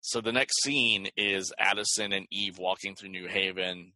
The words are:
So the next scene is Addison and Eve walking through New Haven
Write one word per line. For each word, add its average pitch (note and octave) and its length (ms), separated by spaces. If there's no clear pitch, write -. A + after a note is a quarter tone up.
So - 200
the A2 100
next C3 320
scene A#2 520
is G2 440
Addison G2+ 540
and F#2+ 180
Eve G2 260
walking F#2+ 380
through G2 140
New F#2 180
Haven F#2 680